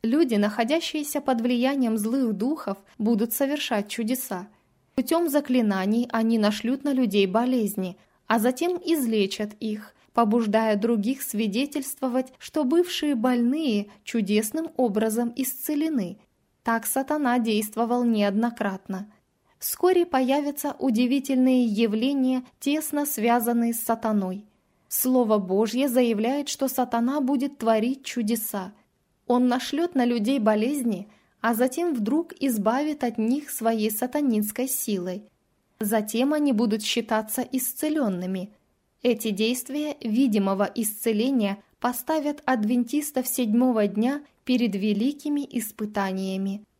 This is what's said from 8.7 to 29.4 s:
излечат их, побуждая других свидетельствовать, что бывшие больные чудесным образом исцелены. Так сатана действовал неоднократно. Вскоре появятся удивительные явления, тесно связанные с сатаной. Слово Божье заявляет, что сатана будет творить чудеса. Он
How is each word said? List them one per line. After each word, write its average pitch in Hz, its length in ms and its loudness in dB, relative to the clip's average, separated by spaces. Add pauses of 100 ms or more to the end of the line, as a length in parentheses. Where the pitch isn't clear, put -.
излечат 220 760 0
их, 214 360 -8 (180)
побуждая 220 640 2
других 233 460 0
свидетельствовать, 262 1160 -2
что - 280 -2
бывшие 311 500 2
больные 240 720 0 (160)
чудесным 220 720 -2
образом 220 600 0
исцелены. 269 800 -2 (460)
Так 226 220 0
сатана 269 540 0
действовал 226 640 0
неоднократно. 208 1040 -2 (480)
Вскоре 359 480 2
появятся 285 720 0
удивительные 254 840 2
явления, 247 800 0 (160)
тесно 294 460 -2
связанные 233 680 0
с 233 60 -4
сатаной. 208 640 -2 (460)
Слово 247 480 2
Божье 202 500 0
заявляет, 247 600 2
что - 180 -2
сатана 254 540 0
будет 269 380 -2
творить 226 440 2
чудеса. 214 680 -4 (540)
Он 247 200 4